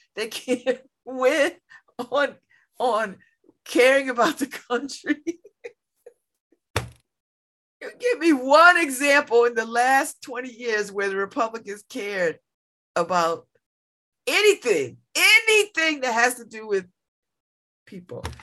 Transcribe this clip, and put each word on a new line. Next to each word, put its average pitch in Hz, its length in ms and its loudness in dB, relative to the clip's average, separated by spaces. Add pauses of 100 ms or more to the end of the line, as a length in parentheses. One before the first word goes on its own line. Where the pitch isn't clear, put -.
(160)
They 220 120 -6
can't 240 540 -4 (100)
<laughs> - 140 -20
win 269 480 0 (580)
on, - 240 -2 (420)
on 214 400 -2 (460)
caring 269 460 2
about 240 300 0
the 277 80 -4
country. 285 800 -8
<laughs> 339 140 -10 (2500)
You - 180 -14
give 480 200 -2
me 330 120 4
one 302 460 6
example 277 680 2
in 240 120 0
the 226 100 -4
last 254 560 0
twenty 254 280 -12
years 214 400 -6
where 196 200 -4
the 190 80 -6
Republicans 208 720 -6
cared 196 500 -6 (560)
about 170 500 -2 (800)
anything, 247 720 0 (180)
anything 392 840 2
that 254 140 -2
has 247 220 2
to 240 100 -18
do 220 200 -16
with 196 200 -2 (1000)
people. - 380 -16 (200)